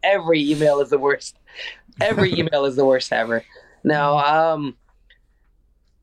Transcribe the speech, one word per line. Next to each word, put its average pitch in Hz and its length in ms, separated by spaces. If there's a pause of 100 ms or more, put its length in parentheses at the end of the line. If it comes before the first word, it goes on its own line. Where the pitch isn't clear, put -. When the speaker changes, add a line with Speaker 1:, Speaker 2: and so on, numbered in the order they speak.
Speaker 1:
every 165 460
email 147 300
is 139 100
the 143 100
worst. 139 380 (600)
Every 202 340
Speaker 2:
<laughs> 165 60
Speaker 1:
email 151 260
is 131 120
the 139 80
worst 131 260
ever. 113 320 (400)
No, 147 340
um, 151 600 (1300)